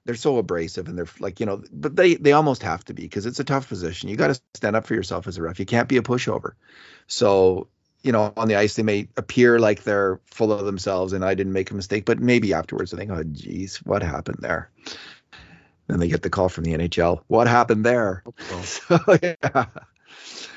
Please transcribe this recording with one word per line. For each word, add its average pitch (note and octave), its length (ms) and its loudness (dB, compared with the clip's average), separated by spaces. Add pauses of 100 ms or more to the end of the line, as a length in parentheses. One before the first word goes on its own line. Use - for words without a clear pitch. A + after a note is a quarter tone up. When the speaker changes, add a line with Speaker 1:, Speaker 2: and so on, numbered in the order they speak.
Speaker 1:
they're A#2+ 80 -4
so C3 240 0
abrasive F2 500 -4
and F2 80 -10
they're, E2+ 120 -6 (120)
like, F#2+ 200 -8
you A2+ 60 -4
know, G2+ 160 -6 (100)
but C#3+ 240 -8
they, F3 180 6
they C#3+ 180 4
almost C#3+ 300 2
have E2 240 -6
to - 80 -14
be E2 140 -12
'cause G2+ 180 -6
it's B2+ 140 -8
a C3+ 40 -4
tough C3+ 240 -4
position. F2 400 -8
You G#2 80 -8
gotta D3 240 0 (140)
stand G#2+ 220 -2
up A2 100 -2
for A2+ 80 -4
yourself F2+ 320 -6
as F2+ 100 -10
a E2+ 60 -8
ref. E2 160 -8
You F#2+ 80 -6
can't A#2+ 220 0
be C3 80 2
a A#2 60 2
pushover. B2 500 -4 (560)
So, F#2+ 580 4 (360)
you C3 100 0
know, G#2+ 240 2
on A2+ 120 -2
the G#2+ 80 2
ice, G#2 200 2
they A2 80 0
may G#2 320 -2
appear A#2+ 420 6
like G#2+ 240 4
they're G2 440 0
full G#2+ 260 0
of G2+ 120 -2
themselves F#2+ 480 -2
and F#2 120 -2
I F#2+ 100 2
didn't F#2+ 200 -2
make F#2+ 180 -2
a - 20 -8
mistake, G2+ 320 -4
but A#2 140 0
maybe A#2+ 340 2
afterwards - 380 -6
they - 60 -10
think, G2+ 120 -8
"Oh, E2 140 -4
geez, F2 540 -10
what G2 260 -2
happened - 360 -6
there?" - 300 -6 (1160)
Then F#2+ 100 0
they E2+ 100 2
get E2 140 -2
the F#2 80 -4
call F#2 180 2
from D#2+ 160 -10
the E2 100 0
N D#2 60 -2
H E2+ 200 -4
L. E2+ 260 2
"What A#2 220 4
happened A#2 360 4
there?" A2+ 400 0
Speaker 2:
Hope - 160 -18
so. F#2 560 -2
Speaker 1:
<laughs> - 20 -
So, F3+ 220 6
yeah. C#3+ 460 -2 (920)